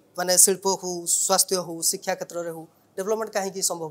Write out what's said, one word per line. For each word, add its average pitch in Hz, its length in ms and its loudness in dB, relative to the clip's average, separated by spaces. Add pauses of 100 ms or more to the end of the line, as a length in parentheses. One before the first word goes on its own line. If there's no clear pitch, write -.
(180)
ମାନେ, 180 200 2
ଶିଳ୍ପ 190 300 6
ହଉ, 180 380 -2
ସ୍ୱାସ୍ଥ୍ୟ - 500 2
ହଉ, 165 260 -4
ଶିକ୍ଷା 185 340 -2
କ୍ଷେତ୍ରରେ 170 340 -8
ହଉ, 160 140 -10 (340)
ଡେଭଲପମେଣ୍ଟ 214 340 -2
କାହିଁକି 196 300 -4
ସମ୍ଭବ 170 300 -4